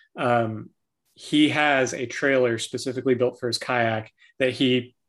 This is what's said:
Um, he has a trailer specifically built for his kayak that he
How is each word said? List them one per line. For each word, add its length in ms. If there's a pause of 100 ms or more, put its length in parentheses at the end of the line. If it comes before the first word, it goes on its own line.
(160)
Um, 540 (460)
he 340
has 440
a 120
trailer 540
specifically 560
built 240
for 80
his 100
kayak 540 (280)
that 140
he 420 (140)